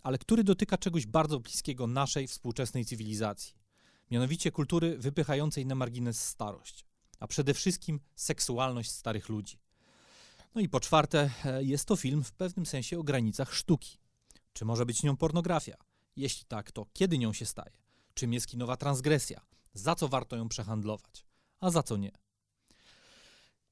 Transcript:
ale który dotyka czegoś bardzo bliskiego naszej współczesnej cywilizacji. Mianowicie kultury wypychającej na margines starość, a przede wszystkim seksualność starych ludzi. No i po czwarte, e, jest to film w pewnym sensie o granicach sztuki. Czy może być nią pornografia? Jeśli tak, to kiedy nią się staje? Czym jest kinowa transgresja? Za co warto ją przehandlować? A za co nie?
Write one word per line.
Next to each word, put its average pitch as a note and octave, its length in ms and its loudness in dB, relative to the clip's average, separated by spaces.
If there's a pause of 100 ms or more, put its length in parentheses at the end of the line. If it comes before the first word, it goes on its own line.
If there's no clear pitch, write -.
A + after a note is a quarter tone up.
ale C3 140 0
który A3+ 260 4
dotyka F#3+ 340 4
czegoś E3 280 0
bardzo D3+ 340 4
bliskiego B2+ 480 -4
naszej C3+ 400 0
współczesnej A#2+ 580 -4
cywilizacji. G#2+ 680 -4 (580)
Mianowicie C3 400 0
kultury E3 460 0
wypychającej C#3+ 680 0
na C3+ 100 -2
margines A#2+ 500 -2
starość, - 600 -8 (340)
a A2 80 -8
przede C#3 260 2
wszystkim D#3+ 460 -2 (160)
seksualność B2+ 760 -2
starych - 380 -4
ludzi. G#2+ 300 -6 (960)
No A3+ 60 2
i F#3 80 2
po B2+ 100 4
czwarte, D3 520 6 (140)
e, C3 180 0
jest C#3 220 0
to G#3+ 100 4
film C#3 280 2
w - 80 -10
pewnym F3+ 340 -4
sensie C#3+ 340 -4
o E3 40 -4
granicach B2+ 500 0
sztuki. - 440 2 (560)
Czy - 120 -6
może A#2 200 2
być A#2+ 180 -2
nią C#3+ 140 4
pornografia? D#3+ 600 0 (380)
Jeśli C3+ 300 -4
tak, - 260 -8
to G#2+ 220 -8
kiedy F3+ 240 2
nią A2+ 160 2
się G#2+ 120 -6
staje? - 320 -10 (360)
Czym A#2 200 -2
jest A#2+ 140 -2
kinowa B2 300 -4
transgresja? C#3+ 640 2 (320)
Za C#3 220 0
co E3 120 0
warto B2+ 280 0
ją A2+ 140 -4
przehandlować? G#2+ 760 -6 (340)
A F#3 120 2
za E3 120 4
co A2 140 -4
nie? G2+ 140 -4 (1600)